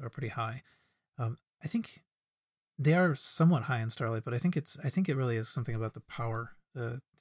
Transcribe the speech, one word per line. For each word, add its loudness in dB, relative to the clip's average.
are -8
pretty -6
high. -6
Um, -2
I -4
think -4
they 4
are 6
somewhat 4
high 0
in -2
Starlight, -2
but -6
I 0
think 2
it's, -4
I -2
think 0
it 2
really 2
is -2
something -4
about -2
the -16
power. -4
The, -6